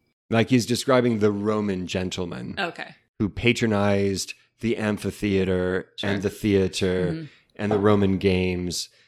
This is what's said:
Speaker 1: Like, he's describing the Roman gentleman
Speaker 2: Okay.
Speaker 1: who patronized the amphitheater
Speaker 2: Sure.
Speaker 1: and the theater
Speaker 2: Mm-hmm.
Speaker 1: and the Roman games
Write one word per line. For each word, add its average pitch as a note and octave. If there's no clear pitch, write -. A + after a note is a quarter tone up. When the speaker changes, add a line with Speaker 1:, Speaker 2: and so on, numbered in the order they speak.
Speaker 1:
Like, A2+
he's B2
describing A#2+
the G#2
Roman G2+
gentleman F#2
Speaker 2:
Okay. -
Speaker 1:
who G#2
patronized G2+
the A2+
amphitheater F#2+
Speaker 2:
Sure. G2+
Speaker 1:
and G2+
the G2
theater F#2
Speaker 2:
Mm-hmm. D3+
Speaker 1:
and G#2
the G#2
Roman G2+
games F2+